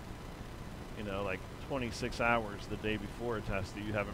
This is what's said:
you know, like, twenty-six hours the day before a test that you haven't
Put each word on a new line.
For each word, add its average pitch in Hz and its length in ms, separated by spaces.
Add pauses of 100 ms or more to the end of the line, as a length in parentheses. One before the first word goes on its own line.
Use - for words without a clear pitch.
(960)
you 110 80
know, 98 200
like, 95 160 (280)
twenty-six 123 540
hours 117 460
the 107 80
day 107 220
before 110 400
a 104 40
test 95 320
that 104 80
you 107 120
haven't 101 200